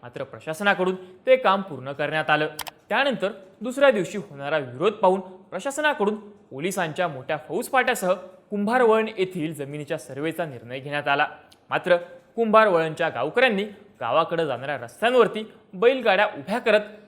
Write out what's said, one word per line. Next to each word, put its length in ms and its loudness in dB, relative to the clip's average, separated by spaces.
मात्र 220 -12
प्रशासनाकडून 720 -2
ते 400 2
काम 260 2
पूर्ण 300 -10
करण्यात 380 -2
आलं. 180 4
त्यानंतर 420 0
दुसऱ्या 300 4
दिवशी 260 -2
होणारा 400 -4
विरोध 360 -2
पाहून 260 4
प्रशासनाकडून 960 -4
पोलिसांच्या 920 -6
मोठ्या 300 -6
फौजफाट्यासह 680 0
कुंभारवळण 580 2
येथील 360 -4
जमिनीच्या 440 -8
सर्व्हेचा 480 -6
निर्णय 340 -12
घेण्यात 280 -4
आला. 200 2
मात्र 280 2
कुंभारवळणच्या 760 4
गावकऱ्यांनी 540 0
गावाकडे 460 0
जाणाऱ्या 320 -6
रस्त्यांवरती 760 0
बैलगाड्या 520 2
उभ्या 340 -6
करत 200 4